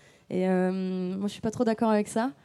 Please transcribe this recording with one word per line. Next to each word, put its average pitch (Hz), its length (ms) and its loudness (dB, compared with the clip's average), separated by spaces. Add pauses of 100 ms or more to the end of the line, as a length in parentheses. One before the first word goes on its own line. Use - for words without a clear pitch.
(300)
Et, 185 180 0
euh, 185 680 0
moi, 202 100 -2
je 202 60 -6
suis - 80 -18
pas 226 100 -2
trop 226 120 -2
d'accord 220 260 2
avec 214 180 2
ça. 233 240 -2 (140)